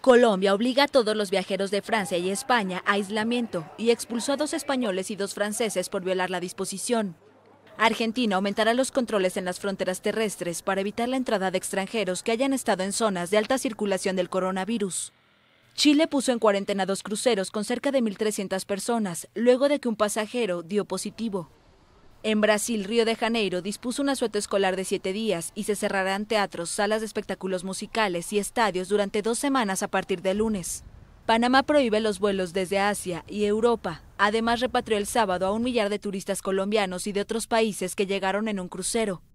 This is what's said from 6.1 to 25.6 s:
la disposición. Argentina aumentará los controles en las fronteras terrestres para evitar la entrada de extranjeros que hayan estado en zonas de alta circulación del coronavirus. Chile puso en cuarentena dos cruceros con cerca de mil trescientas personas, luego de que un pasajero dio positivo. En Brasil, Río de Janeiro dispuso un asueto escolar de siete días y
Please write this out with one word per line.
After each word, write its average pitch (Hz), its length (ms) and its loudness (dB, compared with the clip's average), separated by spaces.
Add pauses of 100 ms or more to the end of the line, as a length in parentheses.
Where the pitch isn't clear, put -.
la 185 80 -2
disposición. 190 800 -4 (600)
Argentina 226 600 2
aumentará 202 360 2
los 254 200 0
controles 196 440 0
en 196 80 -4
las 180 140 -4
fronteras 190 440 -4
terrestres 202 600 -2
para 196 180 0
evitar 208 280 -2
la 262 80 -2
entrada 202 340 0
de 185 80 0
extranjeros 190 640 -2
que - 80 -2
hayan 262 220 2
estado 208 320 0
en 196 80 -2
zonas 185 380 0
de 208 80 4
alta 214 200 2
circulación 196 560 -2
del 180 160 0
coronavirus. 190 800 -2 (640)
Chile 302 320 6
puso 277 240 0
en 240 80 0
cuarentena 196 480 4
dos 190 160 -2
cruceros 208 480 0
con 208 140 -4
cerca 247 260 0
de 269 100 2
mil 214 160 0
trescientas 202 480 -2
personas, 202 680 -2
luego 247 340 6
de 285 120 2
que - 80 -4
un 220 80 -2
pasajero 214 680 -2
dio 190 220 -2
positivo. 190 680 -6 (720)
En 214 180 2
Brasil, 214 420 2
Río 226 220 2
de 226 100 2
Janeiro 214 480 0
dispuso 233 400 -4
un 277 60 2
asueto 247 280 -2
escolar 196 380 2
de 185 100 -4
siete 190 280 -2
días 196 420 -2
y 208 80 -6